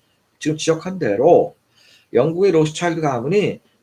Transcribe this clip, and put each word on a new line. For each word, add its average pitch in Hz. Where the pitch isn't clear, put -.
지금 151
지적한 160
대로 127
영국의 165
로스차일드 160
가문이 139